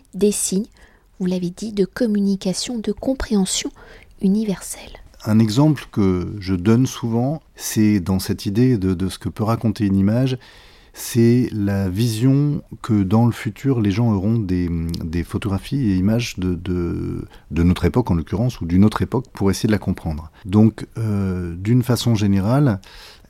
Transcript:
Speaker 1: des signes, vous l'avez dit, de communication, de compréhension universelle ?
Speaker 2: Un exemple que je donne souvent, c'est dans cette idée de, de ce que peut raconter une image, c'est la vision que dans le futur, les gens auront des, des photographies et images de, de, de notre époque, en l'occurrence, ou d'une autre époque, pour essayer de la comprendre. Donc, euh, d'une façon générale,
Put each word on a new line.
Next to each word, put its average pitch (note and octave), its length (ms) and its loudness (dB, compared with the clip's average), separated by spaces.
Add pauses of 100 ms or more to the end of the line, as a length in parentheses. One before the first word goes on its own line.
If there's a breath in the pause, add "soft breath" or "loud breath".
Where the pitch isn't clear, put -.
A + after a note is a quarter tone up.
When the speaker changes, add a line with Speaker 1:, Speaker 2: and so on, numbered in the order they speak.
(140)
Speaker 1:
des G3+ 200 2
signes, G3+ 320 -2 (520 soft breath)
vous F#3 100 -2
l'avez F3+ 220 -2
dit, G3+ 220 -10
de G3+ 140 2
communication, G3+ 920 -2
de G#3 140 -4
compréhension A3 800 -2 (500 loud breath)
universelle ? G#3 760 -2 (260)
Speaker 2:
Un A2 160 4
exemple B2+ 500 2
que F#2 520 0
je F#2+ 140 -2
donne A2+ 300 4
souvent, B2 560 -4 (140)
c'est G#2+ 460 2
dans F#2+ 180 0
cette F#2 260 -6
idée A#2+ 320 2
de, F#2+ 160 0
de F#2 140 -2
ce F2+ 100 -8
que - 120 -8
peut G#2+ 160 -4
raconter A2 400 0
une G2 100 2
image, A#2+ 420 2 (540 loud breath)
c'est A#2 640 2
la G2 340 -2
vision B2 760 0 (200)
que G#2+ 200 0
dans G#2 240 2
le B2 60 4
futur, A#2+ 480 -4
les G2+ 120 2
gens A#2 200 0
auront G#2 260 0
des, F2+ 320 -2 (320)
des E2+ 220 -4
photographies G2+ 680 -2
et F#2+ 40 2
images A2 420 0
de, F2+ 180 -2
de, F2 720 -4 (200 loud breath)
de E2 140 0
notre F2 220 4
époque, A#2 260 2
en F2+ 40 4
l'occurrence, F#2 440 -2
ou E2 60 -6
d'une F2+ 180 4
autre G#2 200 2
époque, - 280 -2
pour G2 200 -2
essayer F#2 160 -2
de G#2+ 40 2
la G2+ 80 0
comprendre. D#2+ 520 -6 (120 soft breath)
Donc, G#2+ 420 4 (120)
euh, F#2+ 580 -2
d'une A2 280 2
façon A#2+ 300 0
générale, G#2 680 2 (480 loud breath)